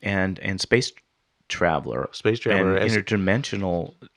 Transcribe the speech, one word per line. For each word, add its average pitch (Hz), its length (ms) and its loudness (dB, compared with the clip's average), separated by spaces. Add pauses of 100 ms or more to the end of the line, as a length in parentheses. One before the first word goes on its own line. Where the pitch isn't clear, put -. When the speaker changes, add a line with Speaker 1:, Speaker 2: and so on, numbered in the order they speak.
Speaker 1:
and, 95 380 -2
and 98 220 -4
space - 320 2 (560)
traveler. 67 640 -2
Speaker 2:
Space 113 260 0
traveler, 95 380 2
Speaker 1:
And 98 80 2
Speaker 2:
as 110 120 2
Speaker 1:
interdimensional, 98 1000 0 (220)